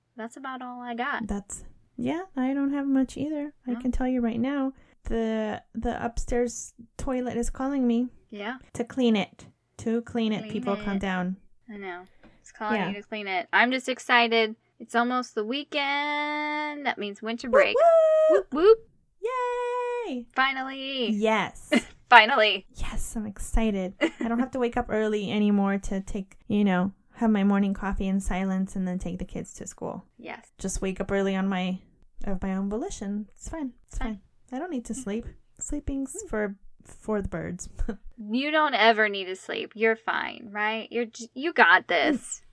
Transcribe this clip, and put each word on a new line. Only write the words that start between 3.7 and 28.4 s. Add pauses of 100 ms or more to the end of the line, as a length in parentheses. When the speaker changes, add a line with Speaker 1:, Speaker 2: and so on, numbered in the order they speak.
Speaker 1:
No?
Speaker 2:
can
tell
you
right
now, (300)
the, (140)
the
upstairs (240)
toilet
is
calling
me (240)
Speaker 1:
Yeah. (160)
Speaker 2:
to
clean
it. (320)
To
clean
it.
Speaker 1:
Clean
Speaker 2:
People,
calm
Speaker 1:
it.
Speaker 2:
down. (360)
Speaker 1:
I
know. (360)
It's
calling
Speaker 2:
Yeah.
Speaker 1:
you
to
clean
it.
I'm
just
excited. (240)
It's
almost
the
weekend.
That
means
winter
Speaker 2:
Whoop,
Speaker 1:
break. (560)
Speaker 2:
whoop.
Speaker 1:
Whoop,
whoop. (320)
Speaker 2:
Yay!
Speaker 1:
Finally.
Speaker 2:
Yes. (200)
Speaker 1:
<laughs>
Finally.
Speaker 2:
Yes,
I'm
excited. (260)
I
don't
have
to
wake
up
Speaker 1:
<laughs>
Speaker 2:
early
anymore
to
take, (120)
you
know, (220)
have
my
morning
coffee
in
silence